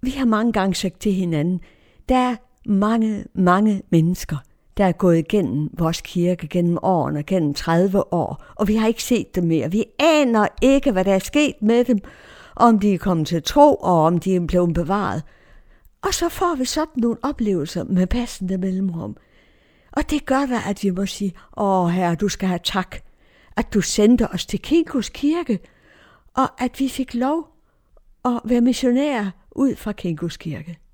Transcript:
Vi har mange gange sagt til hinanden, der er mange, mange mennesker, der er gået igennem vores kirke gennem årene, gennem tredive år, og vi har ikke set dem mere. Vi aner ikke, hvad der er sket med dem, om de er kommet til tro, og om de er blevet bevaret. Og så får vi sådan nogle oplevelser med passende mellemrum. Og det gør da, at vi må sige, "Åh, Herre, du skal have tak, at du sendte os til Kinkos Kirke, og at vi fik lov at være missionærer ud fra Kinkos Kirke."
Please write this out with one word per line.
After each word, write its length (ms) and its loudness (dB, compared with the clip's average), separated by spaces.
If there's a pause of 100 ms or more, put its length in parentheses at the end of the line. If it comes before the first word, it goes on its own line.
Vi 80 -4
har 140 -4
mange 280 2
gange 220 0
sagt 260 -6
til 120 0
hinanden, 480 0 (480)
der 80 4
er 200 0 (300)
mange, 580 0 (100)
mange 560 2
mennesker, 460 2 (400)
der 80 4
er 80 4
gået 260 2
igennem 540 -2
vores 280 -2
kirke 480 -4
gennem 340 0
årene, 400 0
gennem 320 0
tredive 580 0
år, 320 -4 (100)
og 140 -2
vi 80 2
har 100 0
ikke 160 -2
set 320 -2
dem 100 0
mere. 260 0
Vi 140 0 (140)
aner 500 4 (140)
ikke, 300 4
hvad 120 2
der 100 2
er 40 4
sket 420 0
med 240 2
dem, 140 2 (580)
om 220 6
de 160 2
er 40 -2
kommet 280 0
til 160 -2
tro, 320 6
og 300 2
om 140 4
de 180 0
er 100 -2
blevet 280 2
bevaret. 480 -2 (800)
Og 120 -2
så 140 -2
får 260 -2
vi 100 -4
sådan 380 -4
nogle 200 0
oplevelser 640 -2
med 220 2
passende 520 -4
mellemrum. 580 -4 (760)
Og 180 -2
det 160 -2
gør 200 0
da, 200 -2
at 160 -6
vi 80 0
må 160 -4
sige, 260 -6 (240)
"Åh, 320 2
Herre, 260 0
du 140 -2
skal 200 -4
have 160 -2
tak, 320 -6 (600)
at 180 -4
du 60 4
sendte 480 4
os 180 -6
til 160 -6
Kinkos 460 0
Kirke, 500 -2 (760)
og 280 -2
at 180 -4
vi 80 0
fik 260 -6
lov 340 -2 (760)
at 200 0
være 160 2
missionærer 680 2 (200)
ud 260 0
fra 160 -8
Kinkos 440 -6
Kirke." 420 -12 (160)